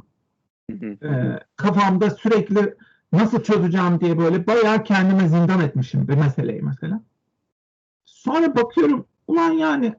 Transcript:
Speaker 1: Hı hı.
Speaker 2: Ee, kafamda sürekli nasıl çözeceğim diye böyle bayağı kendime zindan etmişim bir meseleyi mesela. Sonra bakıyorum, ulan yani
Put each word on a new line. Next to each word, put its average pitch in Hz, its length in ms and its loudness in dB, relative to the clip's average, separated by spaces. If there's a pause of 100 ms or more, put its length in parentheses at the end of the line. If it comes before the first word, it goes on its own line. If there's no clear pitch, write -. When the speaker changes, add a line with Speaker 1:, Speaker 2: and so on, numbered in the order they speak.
(720)
Speaker 1:
Hı 113 160 -14
hı. 104 200 -14
Speaker 2:
Ee, 127 340 -4 (160)
kafamda 196 540 0
sürekli 208 640 0 (380)
nasıl 220 300 2
çözeceğim 180 580 0
diye 170 180 0
böyle 175 280 0
bayağı 220 380 2
kendime 190 440 2
zindan 170 320 2
etmişim 135 480 -2
bir 143 80 0
meseleyi 139 460 -2
mesela. 156 380 -6 (1040)
Sonra 302 520 -2
bakıyorum, 294 500 0 (220)
ulan 330 220 2
yani 302 480 -2